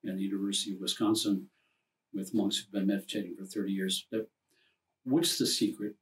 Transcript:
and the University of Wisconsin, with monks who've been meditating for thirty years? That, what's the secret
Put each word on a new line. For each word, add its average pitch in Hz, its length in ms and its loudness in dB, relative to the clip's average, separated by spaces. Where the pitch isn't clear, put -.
and 95 140 -4
the 95 60 -2
University 98 520 -2
of 95 60 -10
Wisconsin, 104 680 2
with 95 200 -6
monks 101 240 2
who've - 140 -8
been 98 160 0
meditating 98 480 -2
for 95 100 -12
thirty 98 260 -4
years? 95 400 -2
That, 110 160 -2
what's 151 340 2
the - 100 4
secret - 540 0